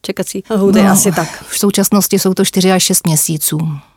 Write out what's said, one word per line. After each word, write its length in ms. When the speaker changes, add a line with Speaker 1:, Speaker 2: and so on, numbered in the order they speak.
Speaker 1:
čekací 480
lhůty? 320
Speaker 2:
No, 80
Speaker 1:
Asi 220
tak. 360
Speaker 2:
v 100
současnosti 640
jsou 140
to 120
čtyři 260
až 120
šest 220
měsíců. 520